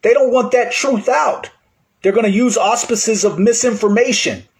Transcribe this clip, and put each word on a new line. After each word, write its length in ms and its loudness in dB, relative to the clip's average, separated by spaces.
They 100 4
don't 180 2
want 200 0
that 200 0
truth 380 -2
out. 400 -2
They're 120 0
gonna 160 2
use 280 2
auspices 680 -2
of 120 0
misinformation. 1040 0